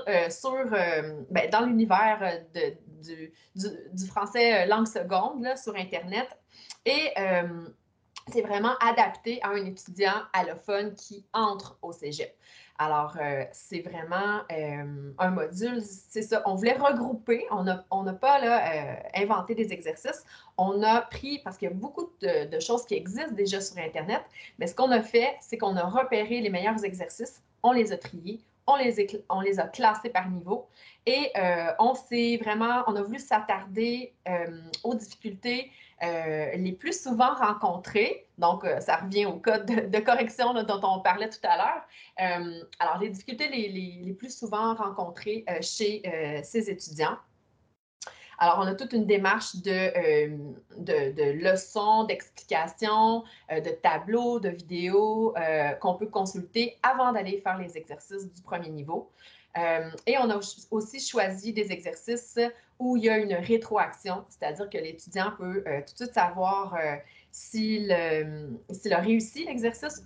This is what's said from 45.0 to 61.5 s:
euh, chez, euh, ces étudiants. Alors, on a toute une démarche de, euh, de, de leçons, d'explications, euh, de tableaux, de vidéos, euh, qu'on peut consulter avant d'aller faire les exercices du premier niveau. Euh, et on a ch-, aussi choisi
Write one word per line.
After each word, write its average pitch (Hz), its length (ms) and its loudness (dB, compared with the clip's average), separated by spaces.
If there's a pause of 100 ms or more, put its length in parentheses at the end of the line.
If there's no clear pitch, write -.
euh, 175 120 -2
chez, 208 460 -2
euh, 156 380 -4
ces 214 260 -2
étudiants. 160 460 -4 (1200)
Alors, 220 220 6
on 190 80 0
a 190 80 -2
toute 254 160 -8
une 220 140 2
démarche 196 500 2
de, 180 160 -4
euh, 160 640 2 (400)
de, 151 340 0
de 147 320 0
leçons, 208 640 4
d'explications, 214 1200 2 (260)
euh, 156 100 0
de 165 100 -2
tableaux, 214 680 2
de 196 120 -2
vidéos, 185 880 2
euh, 156 360 2
qu'on 180 220 0
peut 208 120 -6
consulter 202 800 -2
avant 254 260 4
d'aller 196 300 -2
faire 185 180 -2
les 170 180 -10
exercices 185 560 -12
du - 100 -20
premier 170 260 -6
niveau. 156 420 -8 (460)
Euh, 165 340 0 (160)
et 254 120 4
on 240 120 4
a 202 100 0
ch-, - 300 -12
aussi 220 300 -4
choisi 202 520 -2